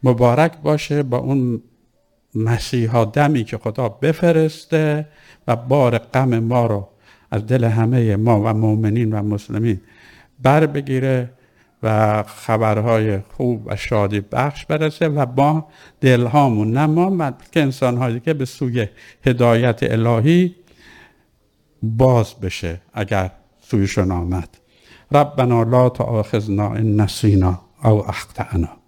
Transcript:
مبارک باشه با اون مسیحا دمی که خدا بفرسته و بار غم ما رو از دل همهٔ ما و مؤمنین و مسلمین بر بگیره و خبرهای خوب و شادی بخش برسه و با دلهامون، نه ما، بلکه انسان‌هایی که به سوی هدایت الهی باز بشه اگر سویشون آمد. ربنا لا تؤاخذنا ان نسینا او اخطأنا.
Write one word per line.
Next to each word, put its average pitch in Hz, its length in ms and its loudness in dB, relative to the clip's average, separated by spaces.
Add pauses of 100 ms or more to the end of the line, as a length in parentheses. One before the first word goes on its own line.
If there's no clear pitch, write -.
مبارک 127 580 2
باشه 147 420 -2
با 127 140 -4
اون 127 440 -2 (720)
مسیحا 113 720 0
دمی 139 380 0
که 107 140 -10
خدا 113 320 -4
بفرسته 156 1160 -2 (400)
و 120 80 0
بار 123 420 2
غم 127 420 -2
ما 117 260 0
رو 104 220 -4 (440)
از 107 160 -2
دل 123 160 2
همهٔ 113 520 2
ما 110 260 2
و 110 120 0
مؤمنین 107 600 0
و 104 80 -4
مسلمین 104 600 -4 (600)
بر 143 240 4
بگیره 135 640 -4 (540)
و 107 400 2
خبرهای 110 960 -2
خوب 120 460 -6
و - 100 -6
شادی 104 440 -2
بخش 123 460 -6
برسه 156 420 -2
و 143 180 0
با 143 400 0 (360)
دلهامون، 120 680 2
نه 139 140 0
ما، 165 240 2
بلکه 165 520 -2
انسان‌هایی 127 580 -2
که 160 140 -2
به 139 120 -4
سوی 123 420 -4 (380)
هدایت 120 580 2
الهی 120 720 2 (1300)
باز 113 580 2
بشه 90 400 -8 (120)
اگر 98 380 -2 (300)
سویشون 98 500 -2
آمد. 87 380 -4 (640)
ربنا 135 520 2
لا 123 260 4
تؤاخذنا 107 880 -2
ان 107 260 0
نسینا 95 600 2 (220)
او 107 260 2
اخطأنا. 95 600 -6 (180)